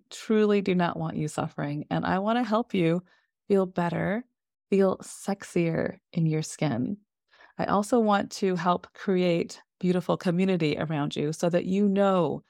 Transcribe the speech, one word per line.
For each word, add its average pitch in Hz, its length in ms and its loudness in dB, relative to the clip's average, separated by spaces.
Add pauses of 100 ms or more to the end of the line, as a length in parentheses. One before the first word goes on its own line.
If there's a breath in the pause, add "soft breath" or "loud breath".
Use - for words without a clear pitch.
truly 208 520 2
do 190 120 0
not 175 240 0
want 165 200 -6
you 156 100 -2
suffering, 147 600 -6
and 165 160 -2
I 180 140 0
want 220 200 0
to 254 40 0
help 214 300 -2
you 175 300 2 (440 soft breath)
feel 190 180 2
better, 175 580 -4 (460)
feel 196 300 4
sexier - 1000 -4 (160)
in 165 120 2
your 156 180 0
skin. 131 540 -4 (600 soft breath)
I - 80 -2
also 208 340 0
want 208 340 2
to 190 220 -2
help 175 380 -2
create 180 680 0 (180)
beautiful 180 380 0
community 175 600 0
around 147 380 -4
you 147 180 -2
so 175 160 0
that 170 160 0
you 196 240 2
know 190 600 2